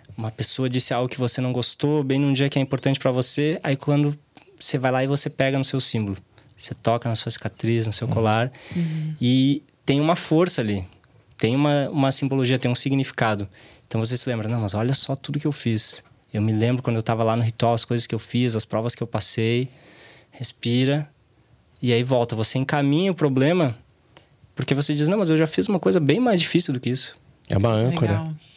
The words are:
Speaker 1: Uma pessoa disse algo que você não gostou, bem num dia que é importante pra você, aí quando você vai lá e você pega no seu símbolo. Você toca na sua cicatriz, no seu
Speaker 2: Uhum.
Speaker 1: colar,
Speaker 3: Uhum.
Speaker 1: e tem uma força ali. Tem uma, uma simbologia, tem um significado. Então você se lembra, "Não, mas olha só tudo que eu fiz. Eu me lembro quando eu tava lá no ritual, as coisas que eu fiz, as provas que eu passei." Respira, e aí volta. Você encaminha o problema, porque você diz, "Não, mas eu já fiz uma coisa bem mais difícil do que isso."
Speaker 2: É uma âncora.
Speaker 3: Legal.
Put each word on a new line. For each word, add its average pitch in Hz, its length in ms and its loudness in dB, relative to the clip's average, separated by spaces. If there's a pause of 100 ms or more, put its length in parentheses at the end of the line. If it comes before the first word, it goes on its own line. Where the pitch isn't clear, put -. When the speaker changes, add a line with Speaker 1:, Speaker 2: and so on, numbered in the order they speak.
(180)
Speaker 1:
Uma 110 140 -8
pessoa - 380 0
disse 127 240 2
algo 127 160 -2
que - 100 -10
você 127 220 2
não 127 100 -2
gostou, 143 520 0
bem 135 160 0
num 143 140 2
dia 139 160 0
que - 80 -2
é 139 40 0
importante 135 380 -2
pra 131 120 -2
você, 147 500 2
aí 139 140 -2
quando 147 420 0 (420)
você - 200 0
vai 127 120 0
lá 127 120 0
e 135 40 -4
você 139 220 2
pega 135 300 -2
no 131 60 0
seu 139 140 0
símbolo. 104 380 0 (400)
Você - 160 -8
toca 117 360 -2
na 113 60 0
sua - 160 0
cicatriz, 113 560 -2
no 107 60 -4
seu 120 140 0
Speaker 2:
Uhum. - 60 -2
Speaker 1:
colar, 113 380 0 (240)
Speaker 3:
Uhum. 156 460 -4
Speaker 1:
e 131 400 2 (240)
tem 139 140 2
uma 160 160 2
força 175 460 2
ali. 104 240 -4 (520)
Tem 113 180 0
uma, 143 340 0
uma 135 220 0
simbologia, 131 480 0
tem 127 120 -2
um 123 40 2
significado. 120 720 0 (400)
Então 110 120 -4
você 113 160 2
se 123 140 0
lembra, 113 180 -4
"Não, 117 140 -4
mas 104 140 -2
olha 117 180 -2
só - 220 0
tudo 143 240 -8
que 151 80 -2
eu 147 40 -2
fiz. - 520 0 (300)
Eu 110 80 -2
me 110 120 0
lembro 120 300 0
quando 117 140 -2
eu 113 60 -4
tava 113 200 -2
lá 113 120 0
no 120 80 -2
ritual, 117 300 -2
as 117 100 2
coisas 120 240 0
que - 80 -4
eu 110 40 -4
fiz, 120 360 -2
as 107 100 4
provas 113 300 -2
que - 80 -6
eu 110 40 -10
passei." 117 600 0 (600)
Respira, 131 800 -2 (720)
e 123 100 0
aí 120 120 2
volta. 123 320 0
Você 110 220 2
encaminha 143 540 0
o 170 40 -2
problema, 143 600 2 (800)
porque - 180 0
você 151 200 2
diz, 151 140 0
"Não, 196 100 0
mas 185 120 0
eu 160 80 4
já 156 100 2
fiz 185 200 -2
uma 190 120 0
coisa 190 200 2
bem 151 200 2
mais 233 220 2
difícil 160 320 2
do 123 60 -4
que 120 100 -6
isso." - 260 0 (340)
Speaker 2:
É 101 80 0
uma 107 140 2
âncora. 113 400 0
Speaker 3:
Legal. 160 220 -4 (240)